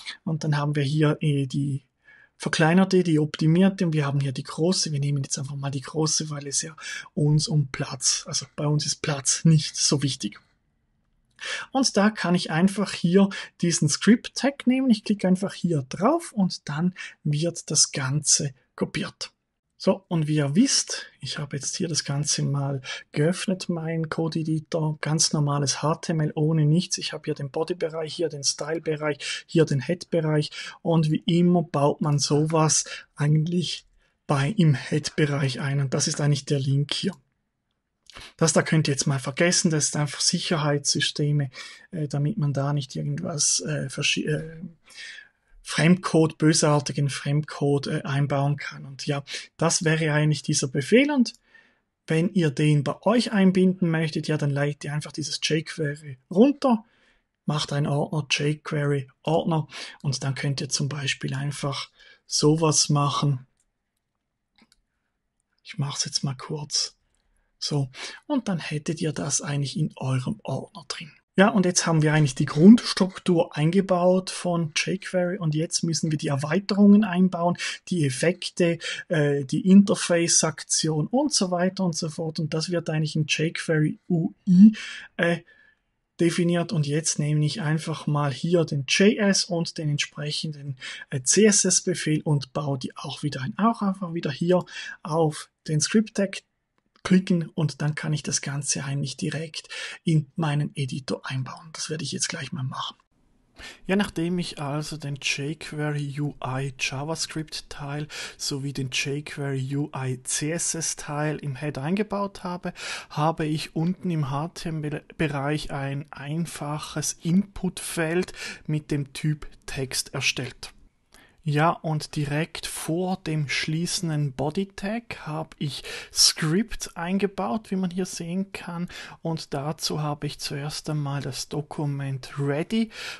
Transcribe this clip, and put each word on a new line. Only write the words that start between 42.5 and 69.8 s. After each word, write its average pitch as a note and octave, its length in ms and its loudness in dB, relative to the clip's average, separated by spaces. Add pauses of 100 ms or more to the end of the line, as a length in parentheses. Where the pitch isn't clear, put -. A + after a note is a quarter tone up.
da C#3 180 -2
nicht C#3+ 240 -4
irgendwas, D3+ 680 -2
äh, C#3+ 280 -4
verschi-, - 380 -2
äh, D#3+ 340 -4 (1000)
Fremdcode, D#3+ 760 2
bösartigen D3 680 4
Fremdcode, C#3+ 800 0
äh, D#3 140 -2
einbauen C#3 560 0
kann. D3+ 260 -12
Und C3+ 220 -14
ja, D3 180 -4 (340)
das E3 280 2
wäre D#3+ 260 2
eigentlich D3+ 300 2
dieser D3+ 260 0
Befehl A3 440 4
und C4 220 2 (760)
wenn D#3+ 260 2
ihr E3 160 4
den D3+ 340 4
bei C#3+ 200 -4
euch A3+ 280 2
einbinden F#3 580 4
möchtet, D#3+ 380 -2
ja, D3+ 100 2
dann D3 120 0
leitet C#3+ 360 -2
ihr D3 80 -8
einfach D3+ 180 -6
dieses - 300 -6
jQuery D3+ 760 -4 (140)
runter, A#3 520 6 (600)
macht D3+ 260 -2
einen C#3+ 140 0
Ordner, D3 440 -2
jQuery D3 800 -2 (140)
Ordner D#3+ 460 0 (340)
und C#3+ 220 -2
dann C3+ 100 -2
könnt C3+ 280 -2
ihr C#3+ 60 -6
zum C#3+ 220 -2
Beispiel C#3 460 -4
einfach C#3+ 560 -6 (340)
sowas D3+ 640 4
machen. C#3+ 560 0 (2250)
Ich - 140 -18
mach's C#3 280 -4
jetzt - 180 -4
mal C3+ 120 -2
kurz. - 640 -6 (640)
So, C#3 320 -2 (340)
und C#4 220 -2
dann F#3 100 -2
hättet D3+ 420 -6
ihr D#3 140 -2
das E3 280 -4
eigentlich C#3+ 360 -4
in D3+ 180 -2